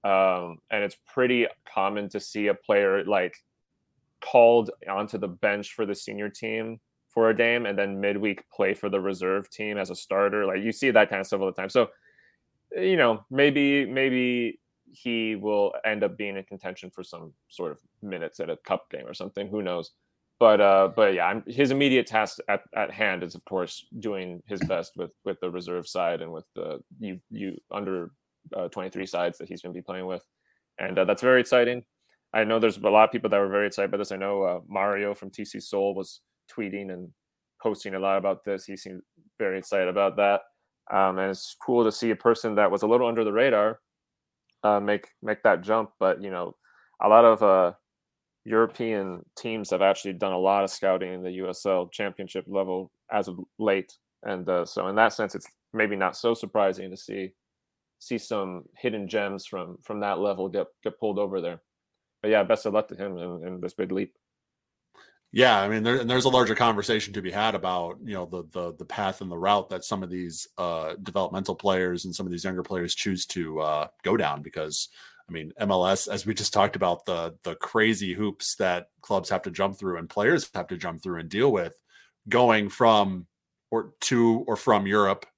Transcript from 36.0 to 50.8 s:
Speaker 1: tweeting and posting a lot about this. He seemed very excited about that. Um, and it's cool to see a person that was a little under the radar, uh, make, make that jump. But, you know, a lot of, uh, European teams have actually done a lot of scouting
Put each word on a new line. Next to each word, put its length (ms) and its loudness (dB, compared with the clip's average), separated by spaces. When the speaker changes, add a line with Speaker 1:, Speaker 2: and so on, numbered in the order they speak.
Speaker 1:
tweeting 440 -10
and 160 -14
posting 340 -4
a 40 -4
lot 180 0
about 280 -2
this. 180 -6
He 140 -14
seemed 240 -16
very 180 -4
excited 320 -2
about 260 0
that. 280 2
Um, 300 2
and 120 -2
it's 300 -10
cool 220 2
to 80 4
see 200 -2
a 40 2
person 400 2
that 160 4
was 120 0
a 40 0
little 200 4
under 180 0
the 80 -2
radar, 480 2
uh, 160 4
make, 280 -2
make 220 -4
that 200 4
jump. 360 0
But, 240 0
you 80 -8
know, 240 -8
a 80 4
lot 160 10
of, 180 8
uh, 300 6
European 800 0
teams 340 -8
have 120 0
actually 320 2
done 180 -4
a 60 -2
lot 260 2
of 80 -2
scouting 420 -2